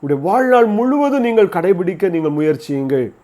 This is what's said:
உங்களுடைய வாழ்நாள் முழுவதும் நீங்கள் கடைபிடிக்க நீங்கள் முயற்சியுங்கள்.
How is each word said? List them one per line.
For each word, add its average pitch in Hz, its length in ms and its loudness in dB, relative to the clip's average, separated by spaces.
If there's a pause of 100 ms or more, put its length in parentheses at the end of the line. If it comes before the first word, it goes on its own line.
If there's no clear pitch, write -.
உங்களுடைய 139 200 -2
வாழ்நாள் 240 440 2
முழுவதும் 262 640 0
நீங்கள் 220 280 2
கடைபிடிக்க 185 520 0
நீங்கள் 156 300 -2
முயற்சியுங்கள். 139 720 -2 (160)